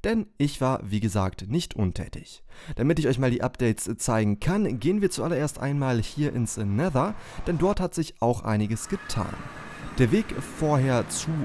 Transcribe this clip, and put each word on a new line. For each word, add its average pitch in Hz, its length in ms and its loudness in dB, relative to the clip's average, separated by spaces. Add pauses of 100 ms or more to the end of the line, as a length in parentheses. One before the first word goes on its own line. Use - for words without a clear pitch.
denn 220 240 0 (100)
ich 143 220 0
war, 131 240 2
wie 101 160 0
gesagt, 98 480 0
nicht 170 260 -2
untätig. - 680 -4 (320)
Damit 156 240 4
ich 143 80 2
euch 123 100 2
mal 127 140 2
die - 100 0
Updates 113 560 0
zeigen 110 400 2
kann, 180 400 0
gehen 185 240 2
wir 185 80 2
zuallererst 147 480 -2
einmal 135 420 0
hier 147 320 -2
ins 117 240 -2
Nether, 131 600 0 (320)
denn 170 100 0
dort 190 220 2
hat 180 120 -2
sich - 300 -4
auch 120 200 2
einiges 107 460 0
getan. - 460 -4 (640)
Der 123 140 6
Weg 214 140 4 (320)
vorher 135 500 2
zu - 220 -4 (140)